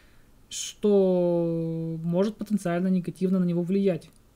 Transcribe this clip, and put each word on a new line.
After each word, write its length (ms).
что 1500
может 360
потенциально 500
негативно 500
на 60
него 180
влиять. 460